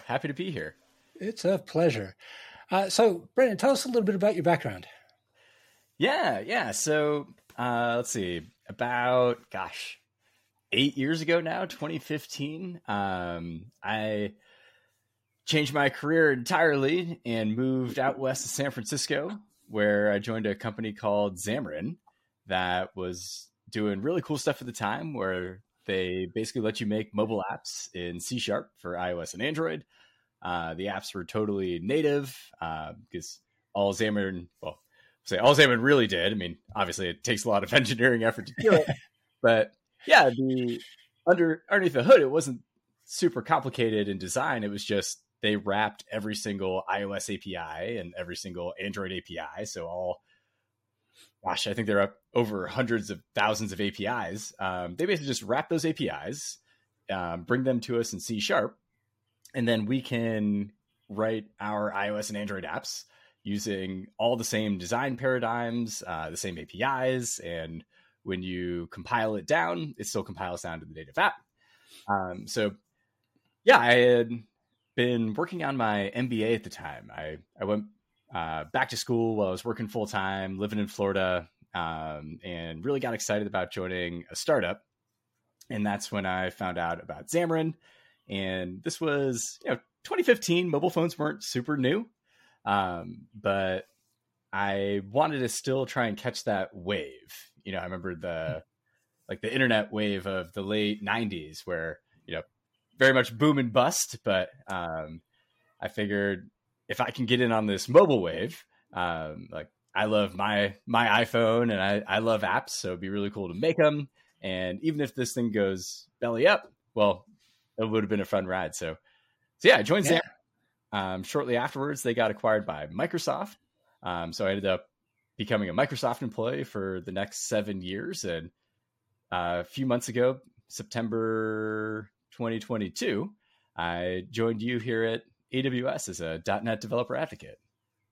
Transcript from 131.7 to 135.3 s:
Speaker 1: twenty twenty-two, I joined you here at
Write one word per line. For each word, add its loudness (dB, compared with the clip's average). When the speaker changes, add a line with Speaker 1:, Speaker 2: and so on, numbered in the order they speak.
Speaker 1:
twenty -4
twenty-two, -4
I -4
joined -2
you -2
here -2
at 0